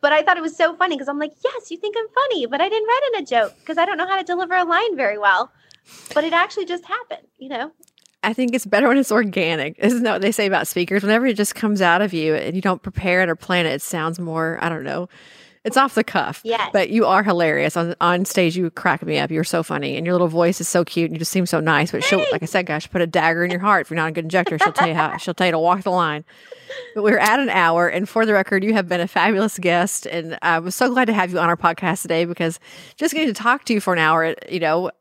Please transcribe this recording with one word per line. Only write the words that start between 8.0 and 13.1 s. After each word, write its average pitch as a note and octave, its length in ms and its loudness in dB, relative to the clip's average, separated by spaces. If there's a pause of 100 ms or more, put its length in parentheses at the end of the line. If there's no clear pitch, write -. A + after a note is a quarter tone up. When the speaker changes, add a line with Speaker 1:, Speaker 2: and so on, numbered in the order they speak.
Speaker 2:
I G#3+ 120 -2
think B3 200 0
it's B3 120 -2
better G#3 220 4
when C4 100 4
it's C4+ 120 0
organic. E3+ 680 0
Isn't A#3+ 260 2
that G#3+ 80 2
what F#3 100 -2
they F#3+ 100 0
say G3+ 140 0
about F#3+ 220 0
speakers? F#3 340 0
Whenever A3 240 2
it A#3+ 80 2
just G3+ 200 -2
comes G#3 280 0
out F3 200 4
of G3 100 -2
you D#3 220 0
and C3 200 -4
you F#3 80 -2
don't G3 200 0
prepare F#3 400 0